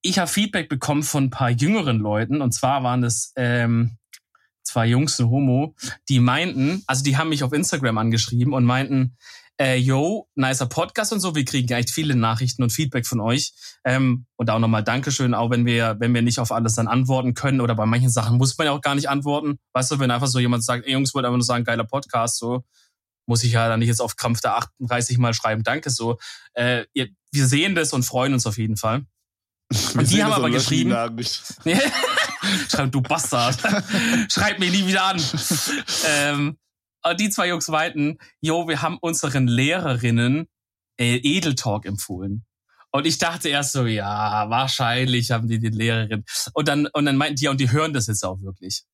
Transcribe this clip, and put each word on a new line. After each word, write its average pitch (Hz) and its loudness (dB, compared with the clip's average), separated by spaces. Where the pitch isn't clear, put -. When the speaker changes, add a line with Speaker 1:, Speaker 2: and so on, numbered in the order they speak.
Speaker 1:
ich 285 0
hab 262 0
Feedback 202 -2
bekommen 147 -2
von 143 0
ein 127 0
paar 123 -2
jüngeren 143 2
Leuten. 110 0
Und 127 0
zwar 135 0
waren 123 2
das, - -2
ähm, 120 0
zwei 113 -2
Jungs, 127 2
ein 117 2
Homo, 135 2
die 131 4
meinten, 143 2
also 131 -2
die 139 2
haben 160 0
mich 143 -2
auf 131 -2
Instagram 131 0
angeschrieben 117 0
und 127 2
meinten, 131 2
äh, 131 2
"Yo, 135 0
nicer 131 0
Podcast 180 -2
und 214 0
so, 175 -2
wir 147 0
kriegen 123 -2
echt 120 0
viele 151 -2
Nachrichten 117 0
und 117 2
Feedback 131 -2
von 120 -4
euch." 120 0
Ähm, 127 0
und 117 -2
auch 113 2
nochmal 110 2
Dankeschön, 127 0
auch 117 0
wenn 120 2
wir, 117 2
wenn 120 2
wir 117 2
nicht 120 2
auf 117 -2
alles 113 0
dann 113 0
antworten 127 2
können 135 0
oder 117 2
bei 107 0
manchen 120 4
Sachen 117 2
muss 131 2
man 160 0
ja 143 2
auch 143 -2
gar 143 0
nicht 143 0
antworten. 143 -2
Weißt 127 0
du, 147 0
wenn 127 2
einfach 127 0
so 127 0
jemand 120 2
sagt, 120 -2
"Ey 135 -2
Jungs, 131 0
wollt 131 0
einfach 123 2
nur 120 2
sagen, 120 0
geiler 117 0
Podcast", 120 -2
so, 123 -4
muss 117 2
ich 120 2
ja 117 2
dann 113 2
nicht 117 2
jetzt 117 0
auf 117 -2
Krampf 117 -2
da 110 0
achtunddreißig 120 -2
Mal 120 2
schreiben, 110 -2
"Danke", 143 -2
so. 117 -2
Äh, 120 -2
ihr, 127 -2
wir 139 2
sehen 160 2
das 160 0
und 127 0
freuen 131 0
uns 120 0
auf 107 -4
jeden 110 -2
Fall. 120 -2
Speaker 2:
Wir - -2
Speaker 1:
Und 143 4
die 180 4
Speaker 2:
sehen 214 4
Speaker 1:
haben - 2
Speaker 2:
das - 2
Speaker 1:
aber - 2
Speaker 2:
und - 2
löschen 127 2
die 127 2
Speaker 1:
geschrieben 120 2
Speaker 2:
Nachricht. 117 -2
Speaker 1:
<laughs> 247 0
Schreiben, 127 0
"Du 139 0
Bastard. 131 0
<laughs> 226 0
Schreib 202 0
mich 180 0
nie 190 2
wieder 190 2
an." 185 0
Ähm, 147 0
und 170 0
die 214 2
zwei 185 0
Jungs 175 -2
meinten, 156 -2
"Jo, 160 0
wir 147 -2
haben 160 -2
unseren 143 0
Lehrerinnen, 127 2
äh, 120 2
Edel 147 2
Talk 107 -4
empfohlen." 98 -8
Und 147 0
ich 156 0
dachte 165 -4
erst 143 -2
so, 131 0
"Ja, 107 -2
wahrscheinlich 123 0
haben 113 -2
die 113 0
die 113 -2
Lehrerin." 110 -2
Und 147 0
dann, 147 0
und 147 0
dann 135 2
meinten 147 0
die, 131 -2
"Ja, 143 2
und 135 -2
die 123 2
hören 151 2
das 120 -2
jetzt 104 -4
auch 95 -6
wirklich." 95 -10